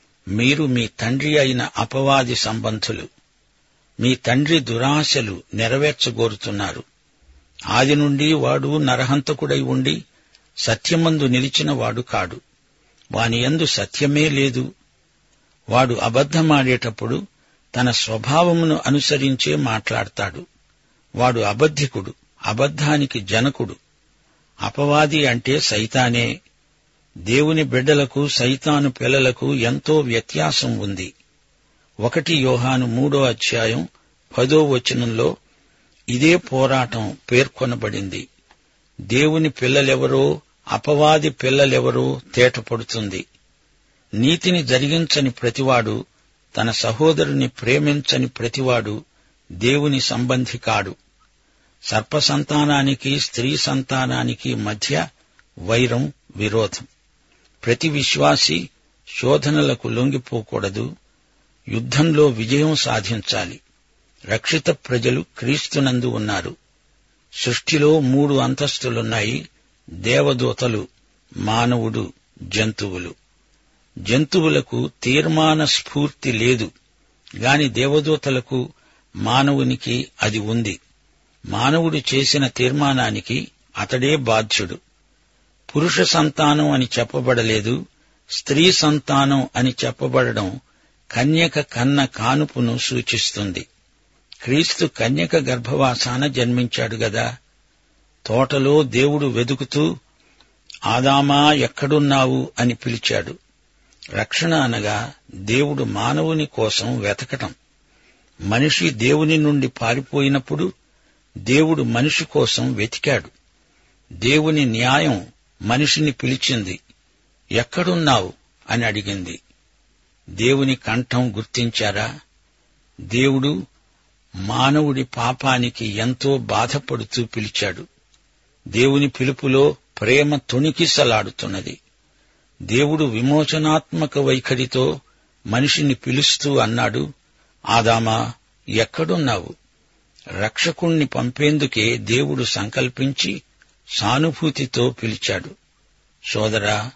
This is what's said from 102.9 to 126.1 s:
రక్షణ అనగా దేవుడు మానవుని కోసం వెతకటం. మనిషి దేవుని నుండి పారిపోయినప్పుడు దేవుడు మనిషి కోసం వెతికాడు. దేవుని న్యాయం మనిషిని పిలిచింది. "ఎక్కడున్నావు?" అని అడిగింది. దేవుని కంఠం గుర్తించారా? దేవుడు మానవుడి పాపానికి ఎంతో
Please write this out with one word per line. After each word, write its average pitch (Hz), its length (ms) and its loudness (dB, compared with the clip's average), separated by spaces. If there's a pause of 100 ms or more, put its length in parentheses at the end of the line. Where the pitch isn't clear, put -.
రక్షణ 160 440 -2
అనగా 113 580 -2 (220)
దేవుడు 131 500 0
మానవుని 143 600 -2
కోసం 113 520 -2
వెతకటం. 104 560 -6 (840)
మనిషి 135 500 2
దేవుని 147 480 2
నుండి 147 300 2
పారిపోయినప్పుడు 139 1040 -2 (640)
దేవుడు 143 440 2
మనిషి 127 420 0
కోసం 127 500 0
వెతికాడు. 110 560 -4 (840)
దేవుని 147 520 2
న్యాయం 123 640 0 (360)
మనిషిని 143 500 0
పిలిచింది. 123 680 -4 (720)
"ఎక్కడున్నావు?" 143 800 0 (380)
అని 117 140 0
అడిగింది. 98 560 -6 (920)
దేవుని 131 440 2
కంఠం 123 640 -2
గుర్తించారా? 110 840 -4 (800)
దేవుడు 135 640 0 (680)
మానవుడి 131 680 2
పాపానికి 123 800 -2
ఎంతో 123 520 0